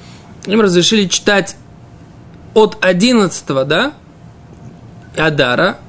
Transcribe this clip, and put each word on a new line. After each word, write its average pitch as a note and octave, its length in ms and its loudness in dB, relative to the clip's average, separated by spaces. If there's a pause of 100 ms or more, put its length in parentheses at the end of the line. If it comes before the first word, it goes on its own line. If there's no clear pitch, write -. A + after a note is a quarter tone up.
(480)
им G3+ 120 0
разрешили G3 460 2
читать - 500 -2 (1000)
от - 280 2
одиннадцатого, F#3 800 0
да, F3+ 300 -2 (1200)
Адара, D#3 600 0 (120)